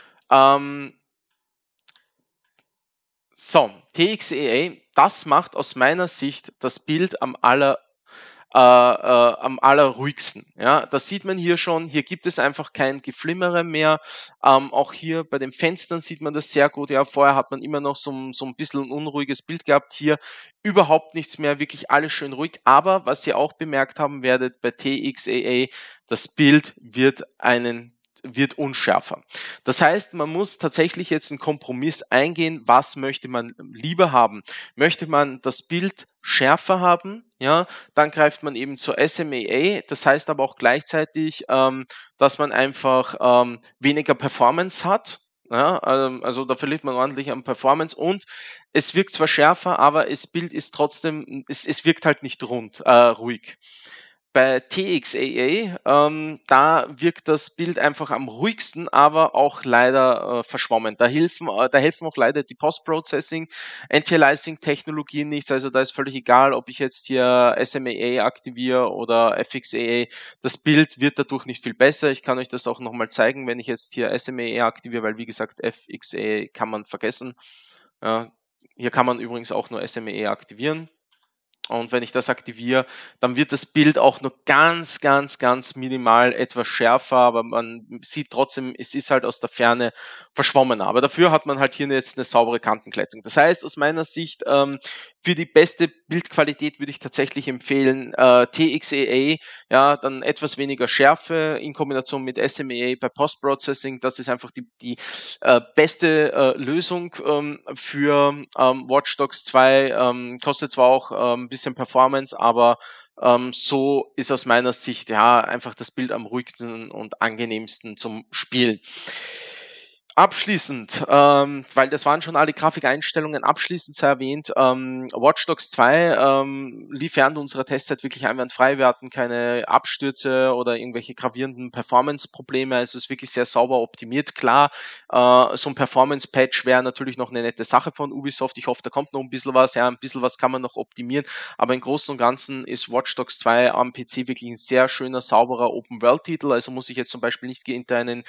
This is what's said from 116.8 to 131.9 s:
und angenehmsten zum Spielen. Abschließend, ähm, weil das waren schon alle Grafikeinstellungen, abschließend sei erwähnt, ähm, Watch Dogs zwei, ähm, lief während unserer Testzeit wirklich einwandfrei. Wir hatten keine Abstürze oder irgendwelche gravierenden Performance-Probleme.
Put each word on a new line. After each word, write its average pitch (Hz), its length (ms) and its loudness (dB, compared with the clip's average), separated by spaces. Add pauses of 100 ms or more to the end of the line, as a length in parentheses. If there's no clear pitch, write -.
und 110 300 -14
angenehmsten 110 760 -6
zum 110 360 -10
Spielen. 120 500 0 (1300)
Abschließend, 160 920 0
ähm, 143 680 6
weil 135 160 4
das 147 160 -6
waren 151 160 2
schon 165 140 -8
alle 151 180 2
Grafikeinstellungen, 156 920 -2
abschließend 151 540 -2
sei 143 120 4
erwähnt, 139 460 -4
ähm, 131 560 0
Watch 139 360 2
Dogs - 240 -6
zwei, 160 440 4
ähm, 135 760 0
lief 151 240 -8
während 147 240 4
unserer 135 260 -6
Testzeit 135 380 -6
wirklich 127 240 -6
einwandfrei. 127 500 0
Wir 135 80 2
hatten 127 240 0
keine 120 580 -4
Abstürze 131 840 0
oder 120 240 -2
irgendwelche 120 380 -10
gravierenden 127 560 -8
Performance-Probleme. 131 1040 -2